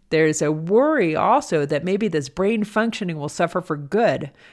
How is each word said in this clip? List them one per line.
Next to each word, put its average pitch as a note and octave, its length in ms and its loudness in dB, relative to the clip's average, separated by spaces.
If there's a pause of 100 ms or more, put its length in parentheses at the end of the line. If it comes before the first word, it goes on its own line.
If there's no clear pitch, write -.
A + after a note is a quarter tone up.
There's D#3 340 2
a D3+ 80 2
worry F#3+ 640 2
also F3+ 500 2
that D3 180 -2
maybe G3 240 0
this D3+ 220 -2
brain G#3 340 0
functioning G#3+ 540 -2
will D3 120 -6
suffer E3+ 320 -2
for D#3 140 -4
good, D3 540 0 (240)